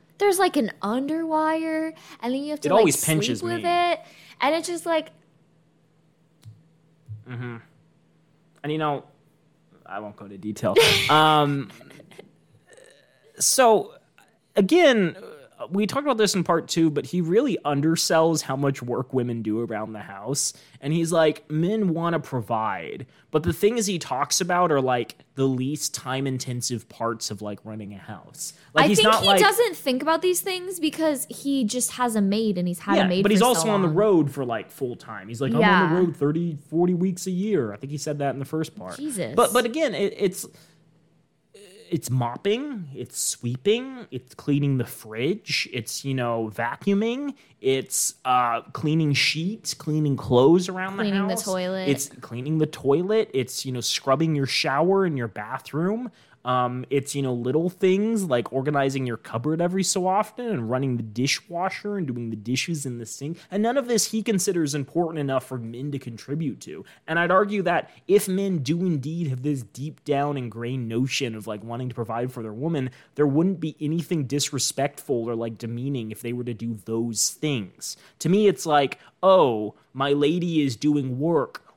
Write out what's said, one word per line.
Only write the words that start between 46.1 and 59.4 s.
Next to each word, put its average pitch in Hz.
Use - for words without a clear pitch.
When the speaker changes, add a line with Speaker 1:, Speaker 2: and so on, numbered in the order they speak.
Speaker 2:
know, 117
vacuuming, 220
it's, 127
uh, 123
cleaning 156
sheets, 165
cleaning 151
clothes 139
around 190
Speaker 1:
Cleaning 202
Speaker 2:
the 196
Speaker 1:
the 190
Speaker 2:
house. 190
Speaker 1:
toilet. 185
Speaker 2:
It's 139
cleaning 131
the 156
toilet. 180
It's, 131
you 135
know, 123
scrubbing 147
your 135
shower 170
and 156
your 117
bathroom. 160
Um, 127
it's, 135
you 139
know, 131
little 131
things 196
like 123
organizing 135
your 120
cupboard 151